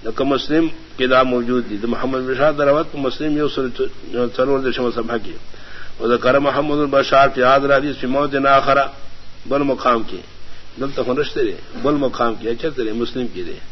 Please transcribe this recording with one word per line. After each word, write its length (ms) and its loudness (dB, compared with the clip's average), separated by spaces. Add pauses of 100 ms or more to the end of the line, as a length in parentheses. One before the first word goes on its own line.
لکه 200 -2
مسلم 460 2 (300)
کې 40 2
دا 200 6
موجود 460 0
دي. 80 -6
د 80 -4
محمد 340 -2
بن 160 -2
شهاب 220 2
د 40 0
روایت 320 4
په 40 -8
مسلم 400 -2
یو 120 0
سل 200 -4 (680)
څلور 260 2
دېرشمه 260 0
صفحه 280 -2
کې. 180 -4 (640)
وذكر 400 4
محمد 380 0
بن 80 2
بشار 440 4
في 140 0
هذا 220 6
الحديث 300 2
في 120 -4
موضع 500 2
آخر، 320 4 (560)
بل 180 0
مقام 400 2
کې. 180 -6 (580)
دلته 240 -4
خو 100 0
نشته 280 -2
دی، 120 0 (300)
بل 80 4
مقام 500 0
کې، 200 -4
چېرته 200 -4
دی؟ 100 -2
مسلم 440 -2
کې 120 -6
دی. 120 -6 (120)